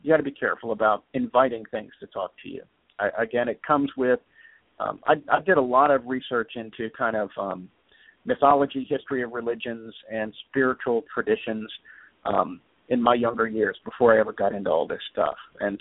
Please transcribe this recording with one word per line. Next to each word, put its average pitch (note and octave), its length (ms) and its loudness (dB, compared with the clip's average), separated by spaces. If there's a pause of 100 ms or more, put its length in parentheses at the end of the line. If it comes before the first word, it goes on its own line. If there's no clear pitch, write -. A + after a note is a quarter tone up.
you D3 80 0
gotta D#3 100 6
be C#3 100 -6
careful A2+ 420 -4
about G#2+ 400 0
inviting B2 580 0
things G#2+ 200 -8 (100)
to G#2 60 -16
talk F#2+ 260 -10 (100)
to F#2 60 -16
you. E2+ 120 -12 (380)
I, G2+ 180 0
again, A#2+ 300 -2
it A2+ 160 -6
comes C#3+ 340 2
with, B2+ 220 2 (600)
um, G#2 280 -4
I, D3+ 60 6 (180)
I D3 100 2
did F3 160 2
a C#3 40 6
lot C3 280 4
of C3 160 2
research B2 500 -4
into A2+ 400 -10
kind A2+ 200 -2
of, G#2 140 -2 (100)
um, F#2 300 -8 (560)
mythology, C#3 640 4
history C3 360 -2
of A#2 80 -6
religions, A#2 640 -6 (180)
and A2 220 -4 (160)
spiritual B2+ 540 0 (100)
traditions, A2 580 -2 (540)
um, F#2 360 0 (280)
in B2 120 0
my A#2+ 140 4
younger A#2 320 0
years G#2+ 380 -2
before A2+ 300 4
I A2 40 6
ever G#2+ 140 0
got G2+ 200 0
into G2 160 -4
all D#2+ 160 2
this D#2+ 160 -6 (100)
stuff. D2+ 240 -2 (260)
And G2+ 200 -2